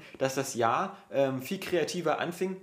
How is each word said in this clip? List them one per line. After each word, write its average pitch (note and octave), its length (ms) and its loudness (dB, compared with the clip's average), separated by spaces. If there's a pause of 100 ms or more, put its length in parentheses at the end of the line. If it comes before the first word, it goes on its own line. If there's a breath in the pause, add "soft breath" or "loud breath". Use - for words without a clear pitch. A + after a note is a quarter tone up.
(180 loud breath)
dass C3+ 180 0
das C3+ 200 -2
Jahr, B2 420 2 (140 loud breath)
ähm, C3+ 300 2
viel F#3+ 180 -4
kreativer D#3+ 600 0
anfing, F#3 440 -2